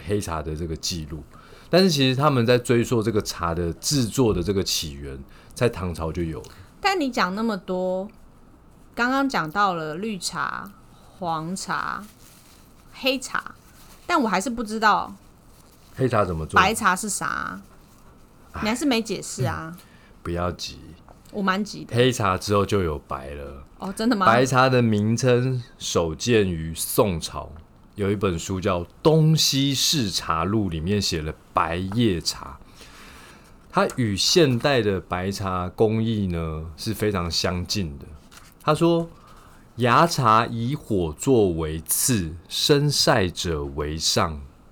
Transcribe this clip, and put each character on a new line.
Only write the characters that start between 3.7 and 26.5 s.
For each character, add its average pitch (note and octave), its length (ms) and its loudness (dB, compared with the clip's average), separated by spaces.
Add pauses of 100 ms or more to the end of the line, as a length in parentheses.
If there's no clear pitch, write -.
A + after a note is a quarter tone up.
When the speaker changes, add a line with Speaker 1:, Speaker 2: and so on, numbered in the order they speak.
Speaker 1:
制 C3+ 320 -2
作 A2 280 2
的 F2 80 0
这 F2 100 -2
个 F#2+ 120 0
起 D#2+ 300 -4
源， C#2 220 -12 (380)
在 A#2+ 160 0
唐 F2+ 240 -4
朝 D#2+ 180 -6
就 F2 120 -2
有 D#2 180 -6
了。 - 60 -18 (340)
Speaker 2:
但 G4 180 0
你 C#4 120 -2
讲 F#3+ 240 -2
那 A3 80 -4
么 A3+ 120 -2
多， F#3 540 -4 (880)
刚 A#3+ 160 0
刚 C4+ 180 0
讲 E3 220 -2
到 G3 240 2
了 D#3 180 -4
绿 G3+ 240 -6
茶、 D3+ 540 -6 (480)
黄 E3+ 360 -4
茶、 - 480 -6 (880)
黑 C4+ 240 -2
茶， - 380 -8 (500)
但 D#4+ 160 2
我 A3+ 60 2
还 F#3+ 140 0
是 C4+ 80 -4
不 A#3+ 140 -6
知 G#3+ 160 -6
道 G3+ 340 2 (840)
Speaker 1:
黑 C3 120 0
茶 A2 180 2
怎 F2 100 -2
么 D#2 100 -4
做？ - 120 0
Speaker 2:
白 G2 160 4
茶 G3+ 220 0
是 G#3+ 120 -8
啥？ - 540 -6 (1000)
你 G#3+ 60 -2
还 A3 80 0
是 D#4 100 -4
没 A#3+ 160 2
解 G3+ 200 -6
释 - 240 -4
啊。 D#3+ 320 -6
Speaker 1:
唉， - 60 -20 (380)
不 E2+ 100 -8
要 F2 200 -2
急。 - 280 -12 (520)
Speaker 2:
我 G#3+ 100 -6
蛮 F#3+ 220 0
急 D#3 220 -10
的。 - 100 -10
Speaker 1:
黑 B2 160 4
茶 G2 260 0
之 G#2 180 0
后 G2+ 100 4
就 G2+ 160 0
有 D2+ 260 -2
白 C2+ 280 -8
了。 C#2 280 -14 (140)
Speaker 2:
哦， G3 180 -8
真 A3 140 0
的 B3+ 60 4
吗？ F#3+ 100 0
Speaker 1:
白 B2 200 6
茶 B2+ 220 4
的 B2+ 140 4
名 A2 340 2
称 B2+ 480 2 (140)
首 E2+ 360 0
见 G#2+ 360 4
于 D#2+ 260 -4